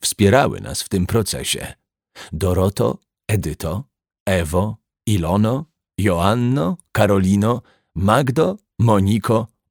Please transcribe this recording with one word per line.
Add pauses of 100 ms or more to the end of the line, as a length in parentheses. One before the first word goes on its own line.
wspierały
nas
w
tym
procesie. (580)
Doroto, (300)
Edyto, (420)
Ewo, (300)
Ilono, (300)
Joanno, (160)
Karolino, (320)
Magdo, (220)
Moniko, (240)